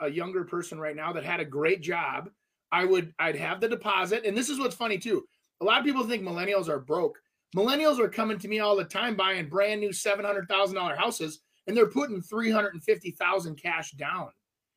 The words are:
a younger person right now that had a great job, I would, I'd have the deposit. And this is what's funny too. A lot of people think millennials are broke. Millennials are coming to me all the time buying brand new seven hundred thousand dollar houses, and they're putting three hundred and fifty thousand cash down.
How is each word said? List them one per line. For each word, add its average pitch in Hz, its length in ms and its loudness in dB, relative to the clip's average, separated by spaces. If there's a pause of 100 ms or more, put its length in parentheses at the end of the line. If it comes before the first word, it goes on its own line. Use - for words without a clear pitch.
a 151 100 -2
younger 180 340 -4
person 170 340 -6
right 151 180 -6
now 156 160 -6
that 160 120 -6
had 170 160 -2
a 160 40 -2
great 151 380 0
job, 156 480 -4 (420)
I 180 120 2
would, 180 360 2
I'd 160 160 0
have 165 240 -4
the 226 80 2
deposit. 208 560 0
And 202 120 0
this 247 120 -2
is 285 100 -4
what's 254 160 -2
funny 220 240 -2
too. 208 260 -2 (360)
A 165 40 -6
lot 220 140 6
of 254 60 0
people 269 180 2
think 220 220 -2
millennials 180 440 0
are 147 120 -2
broke. 156 400 0 (340)
Millennials 269 460 4
are 208 80 4
coming 220 300 -2
to 196 100 -10
me 214 100 -2
all 208 160 4
the 190 100 2
time 220 300 -2
buying 185 340 0
brand 208 320 2
new 202 120 -2
seven 202 320 0
hundred 202 240 -2
thousand 196 260 2
dollar 175 220 -2
houses, 170 440 -2 (260)
and 196 100 0
they're 233 100 10
putting 247 340 -2
three 220 300 -2
hundred 208 240 2
and 160 80 -12
fifty 180 300 0
thousand 180 440 -2
cash 160 360 -4
down. 147 380 -6 (460)